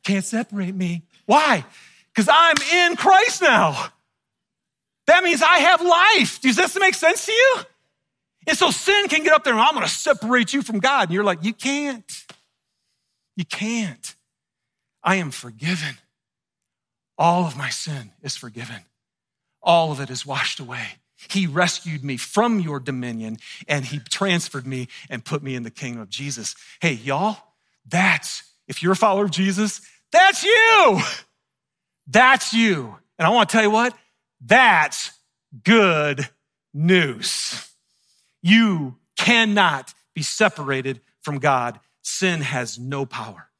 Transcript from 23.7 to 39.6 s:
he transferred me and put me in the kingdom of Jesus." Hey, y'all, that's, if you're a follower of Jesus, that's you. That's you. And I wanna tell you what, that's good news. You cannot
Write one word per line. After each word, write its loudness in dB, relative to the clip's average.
he -10
transferred -4
me -8
and -12
put -8
me -8
in -8
the -12
kingdom -12
of -18
Jesus." -10
Hey, -2
y'all, -6
that's, -2
if -12
you're 0
a 0
follower 2
of -2
Jesus, -2
that's 4
you. 4
That's 4
you. 0
And 0
I 4
wanna 4
tell 2
you 4
what, 0
that's 4
good 2
news. 0
You 2
cannot 0